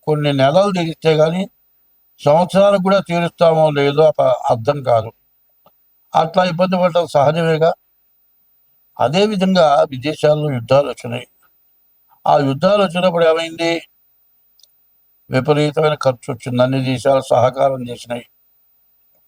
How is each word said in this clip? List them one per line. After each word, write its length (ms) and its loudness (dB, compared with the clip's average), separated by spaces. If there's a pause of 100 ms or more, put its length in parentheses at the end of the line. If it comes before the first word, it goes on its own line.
కొన్ని 300 -2
నెలలు 400 2
తీరిస్తే 440 -2
కానీ 340 0 (760)
సంవత్సరాలకు 580 2
కూడా 160 0
తీరుస్తామో 720 0
లేదో 320 0
అప-, 200 2
అర్థం 600 -2
కాదు. 300 0 (1000)
అట్లా 300 0
ఇబ్బంది 380 -2
పడటం 240 0
సహజమేగా. 680 0 (1300)
అదేవిధంగా 920 2
విదేశాల్లో 640 -2
యుద్ధాలు 360 0
వచ్చినాయి. 400 -12 (1000)
ఆ 120 4
యుద్ధాలు 440 0
వచ్చినప్పుడు 420 0
ఏమైంది? 640 -2 (1400)
విపరీతమైన 640 0
ఖర్చు 380 -4
వచ్చింది. 300 -4
అన్ని 220 0
దేశాలు 360 0
సహకారం 680 0
చేసినాయి. 400 -12 (1000)